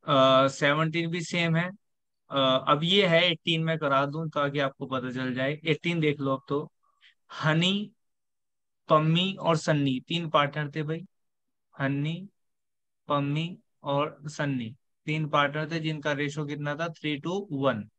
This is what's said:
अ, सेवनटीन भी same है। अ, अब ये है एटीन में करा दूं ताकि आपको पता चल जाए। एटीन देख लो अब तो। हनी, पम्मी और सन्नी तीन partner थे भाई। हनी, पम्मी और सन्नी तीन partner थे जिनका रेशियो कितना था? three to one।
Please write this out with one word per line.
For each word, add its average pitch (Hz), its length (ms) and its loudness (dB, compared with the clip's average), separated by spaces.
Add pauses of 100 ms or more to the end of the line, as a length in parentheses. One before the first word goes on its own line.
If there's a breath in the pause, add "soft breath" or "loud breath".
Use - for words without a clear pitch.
अ, 135 400 6
सेवनटीन 160 640 0
भी 175 100 -4
same 170 340 0
है। 175 160 0 (580)
अ, 131 380 2
अब 147 160 4
ये 190 240 4
है 170 240 4
एटीन 160 320 -2
में 160 140 0
करा 139 280 2
दूं 156 240 -6
ताकि 143 300 -2
आपको 135 260 -4
पता 127 260 -4
चल 127 220 -4
जाए। 135 320 -2
एटीन 165 340 0
देख 147 200 0
लो 135 160 0
अब 135 140 -10
तो। 147 220 -4 (720 soft breath)
हनी, 175 480 2 (960)
पम्मी 165 500 4
और 165 180 2
सन्नी 143 500 0
तीन 170 220 -4
partner 143 460 0
थे 156 80 -4
भाई। 165 220 -6 (760)
हनी, 147 500 -2 (760)
पम्मी 147 520 -2 (240)
और 143 340 -2 (100)
सन्नी 135 480 -4 (300)
तीन 151 240 -2
partner 147 420 0
थे 165 80 -4
जिनका 156 320 -4
रेशियो 143 340 -4
कितना 147 300 -6
था? 165 120 -6
three 151 340 -6
to 185 300 -6
one। 131 480 -2